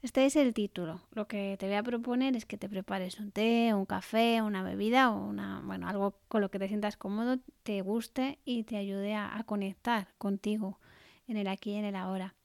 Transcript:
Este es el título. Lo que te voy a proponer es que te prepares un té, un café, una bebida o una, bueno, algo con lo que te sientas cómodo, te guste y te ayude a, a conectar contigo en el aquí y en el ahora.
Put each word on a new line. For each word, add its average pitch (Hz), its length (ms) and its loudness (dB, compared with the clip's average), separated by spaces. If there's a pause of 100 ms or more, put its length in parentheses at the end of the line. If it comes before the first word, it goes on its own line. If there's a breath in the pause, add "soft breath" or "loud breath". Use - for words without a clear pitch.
Este 262 240 4
es 277 120 6
el 262 180 6
título. 180 480 -4 (100)
Lo 214 160 -4
que 196 300 -4
te 190 80 -4
voy 202 80 0
a 208 80 2
proponer 247 520 0
es 220 120 -4
que 202 100 -8
te 202 140 -8
prepares 190 500 -4
un 202 100 -8
té, 226 440 4
un 196 100 2
café, 226 560 2
una 208 220 0
bebida 220 480 4
o 202 120 -2
una, 196 440 -6
bueno, 185 200 -6
algo 196 320 0 (100)
con 220 120 2
lo 196 100 2
que 196 80 -6
te 190 100 -2
sientas 208 280 -2
cómodo, 233 440 -2 (220)
te 202 200 -2
guste 233 640 -2
y 233 180 -2
te 220 140 -6
ayude 196 360 -2
a, 208 220 -4
a 220 80 -6
conectar 208 720 -2
contigo 202 640 -2 (460 loud breath)
en 226 100 -4
el 202 100 -2
aquí 196 260 -4
y 202 40 -4
en 214 80 -2
el 202 120 -4
ahora. 185 380 -4 (100)